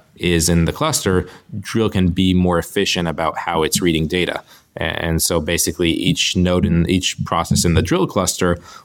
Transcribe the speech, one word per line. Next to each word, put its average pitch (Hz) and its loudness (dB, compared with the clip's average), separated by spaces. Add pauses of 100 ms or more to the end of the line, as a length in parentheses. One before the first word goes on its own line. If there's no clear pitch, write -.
(180)
is 87 2
in 85 4
the 82 -2
cluster, 98 0 (320)
Drill 110 0
can 92 2
be 92 2
more 90 2
efficient 90 -2
about 78 -2
how 82 -2
it's - 0
reading 80 2
data. 87 -2 (320)
A-, - -6
and 80 -2
so 85 0
basically 85 0
each - 0
node 90 2
in, 85 2
each - 0
process - 0
in 87 2
the 90 4
Drill 170 0
cluster 90 0 (260)